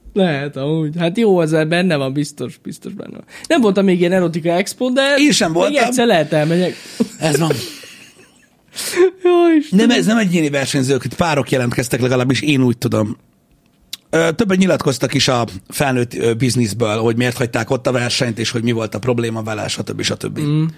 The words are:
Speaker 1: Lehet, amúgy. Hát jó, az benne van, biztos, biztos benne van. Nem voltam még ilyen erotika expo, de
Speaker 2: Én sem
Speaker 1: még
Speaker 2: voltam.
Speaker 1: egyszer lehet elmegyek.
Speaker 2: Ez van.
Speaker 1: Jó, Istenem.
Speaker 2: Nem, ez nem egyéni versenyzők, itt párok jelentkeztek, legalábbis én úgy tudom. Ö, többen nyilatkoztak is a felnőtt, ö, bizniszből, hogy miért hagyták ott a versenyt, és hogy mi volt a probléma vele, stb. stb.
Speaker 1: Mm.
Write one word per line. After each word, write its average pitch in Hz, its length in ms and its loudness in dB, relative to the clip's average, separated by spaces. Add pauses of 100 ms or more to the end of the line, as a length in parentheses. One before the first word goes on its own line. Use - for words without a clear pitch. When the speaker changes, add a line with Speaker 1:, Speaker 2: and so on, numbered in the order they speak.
(140)
Speaker 1:
Lehet, 147 440 0
amúgy. 151 400 -2
Hát 170 200 -2
jó, 208 200 4
az 160 140 2
benne 160 440 2
van, 135 180 -2
biztos, 143 500 -6
biztos - 300 -14
benne - 180 -14
van. - 120 -18 (240)
Nem 320 140 4
voltam 196 240 4
még 180 140 4
ilyen 175 120 2
erotika 175 380 0
expo, 196 420 -2
de 269 260 2
Speaker 2:
Én 285 140 4
sem 180 200 0
Speaker 1:
még 160 100 0
Speaker 2:
voltam. 294 220 2
Speaker 1:
egyszer 247 220 0
lehet 170 280 2
elmegyek. 165 400 0 (460)
Speaker 2:
Ez 151 200 0
van. 160 120 0 (1700)
Speaker 1:
Jó, 359 80 4 (260)
Istenem. 233 300 4
Speaker 2:
Nem, 233 100 4
ez 190 80 0
nem 220 120 2
egyéni 175 320 2
versenyzők, 135 560 0
itt 120 100 -8
párok 151 360 0
jelentkeztek, 123 500 0
legalábbis 127 400 2
én 131 220 2
úgy 120 140 2
tudom. 110 400 -2 (920)
Ö, 165 220 2
többen 190 260 0
nyilatkoztak 151 560 0
is 131 140 0
a 120 180 0 (220)
felnőtt, 127 460 -2
ö, 117 200 0
bizniszből, 113 640 -2
hogy 113 180 0
miért 123 220 -2
hagyták 117 320 -4
ott 131 180 -2
a 131 40 2
versenyt, 120 480 -2
és 110 120 -4
hogy 117 120 -4
mi 120 80 0
volt 113 240 -4
a 107 40 -8
probléma 117 440 -2
vele, 104 240 -6
stb. - 340 -6
stb. 104 380 -6
Speaker 1:
Mm. 151 240 0 (140)